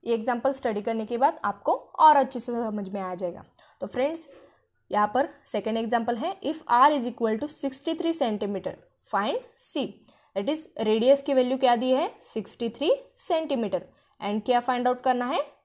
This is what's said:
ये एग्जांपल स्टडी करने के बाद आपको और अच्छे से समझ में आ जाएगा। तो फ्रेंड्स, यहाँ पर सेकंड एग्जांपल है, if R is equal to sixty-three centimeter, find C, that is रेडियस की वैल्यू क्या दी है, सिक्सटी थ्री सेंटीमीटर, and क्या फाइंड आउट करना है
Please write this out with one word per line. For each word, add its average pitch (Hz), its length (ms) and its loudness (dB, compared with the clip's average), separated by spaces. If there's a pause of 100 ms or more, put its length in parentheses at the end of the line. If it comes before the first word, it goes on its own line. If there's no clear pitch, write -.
ये 233 100 0
एग्जांपल 240 380 -2
स्टडी 220 300 -4
करने 226 240 -4
के 233 120 -6
बाद 294 260 2
आपको 208 280 -2
और - 440 6
अच्छे 262 220 2
से 233 140 -6
समझ 214 360 -4
में 196 120 -6
आ 185 140 -6
जाएगा। 175 300 -8 (360)
तो 214 60 -6
फ्रेंड्स, 285 400 -4 (640)
यहाँ 208 240 2
पर 262 140 2 (180)
सेकंड 220 320 -4
एग्जांपल 233 380 0
है, 320 240 -4
if 311 220 -6 (120)
R 262 180 8
is 262 180 0
equal 220 320 -2
to 294 80 -6
sixty-three 320 680 -4
centimeter, 202 540 -2 (360)
find 220 300 -2 (220)
C, 269 260 -6 (500)
that 202 140 -2
is 311 160 -4 (140)
रेडियस 226 420 4
की 285 120 0
वैल्यू 254 240 2
क्या 247 180 4
दी 254 140 0
है, 294 200 2 (120)
सिक्सटी - 460 -8
थ्री 294 240 0 (260)
सेंटीमीटर, 262 680 -2 (360)
and 208 260 -4
क्या 240 140 4
फाइंड 247 280 0
आउट 247 140 0
करना 247 240 0
है 294 180 -2 (200)